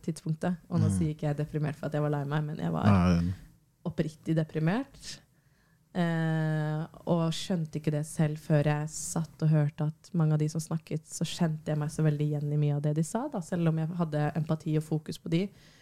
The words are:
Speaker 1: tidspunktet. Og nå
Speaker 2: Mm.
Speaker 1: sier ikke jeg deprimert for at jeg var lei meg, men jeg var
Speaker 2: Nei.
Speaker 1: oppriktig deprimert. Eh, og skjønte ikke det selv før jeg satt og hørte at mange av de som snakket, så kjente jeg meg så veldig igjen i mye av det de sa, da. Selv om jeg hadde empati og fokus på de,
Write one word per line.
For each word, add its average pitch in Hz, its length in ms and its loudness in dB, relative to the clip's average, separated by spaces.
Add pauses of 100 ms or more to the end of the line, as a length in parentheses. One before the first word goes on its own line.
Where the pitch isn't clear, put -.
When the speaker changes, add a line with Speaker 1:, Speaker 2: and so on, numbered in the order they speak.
Speaker 1:
tidspunktet. 165 540 -4 (140)
Og 175 100 0
nå 104 100 4
Speaker 2:
Mm. 95 80 0
Speaker 1:
sier 156 160 0
ikke 151 140 -4
jeg 147 80 0
deprimert 151 400 -4
for - 100 -10
at 151 60 -4
jeg 151 100 0
var 147 80 0
lei 143 140 -2
meg, 147 200 -2
men 151 120 -6
jeg - 160 -4
var - 140 -2
Speaker 2:
Nei. 87 460 4 (520)
Speaker 1:
oppriktig 160 500 -4
deprimert. 160 840 -2 (760)
Eh, 160 880 0 (200)
og 165 260 2
skjønte 165 480 -4
ikke 156 100 0
det 151 140 -2
selv 151 320 0
før 151 280 2
jeg 151 260 0
satt - 520 -6
og 156 60 4
hørte 151 380 4
at - 260 -8
mange 156 220 4
av 151 40 2
de 151 100 2
som 160 120 -4
snakket, 160 480 -6
så - 160 -4
kjente 156 440 -2
jeg 151 100 0
meg 147 100 -2
så 160 160 -2
veldig 151 160 4
igjen 147 320 0
i 151 40 2
mye 147 200 4
av 147 60 -2
det 151 140 0
de 160 60 2
sa, 233 260 -2
da. 220 120 -6
Selv 170 280 -2
om 160 100 2
jeg 160 100 -2
hadde 151 480 -2
empati 156 400 -2
og 156 80 2
fokus 151 320 -4
på - 140 -12
de, 175 180 2 (340)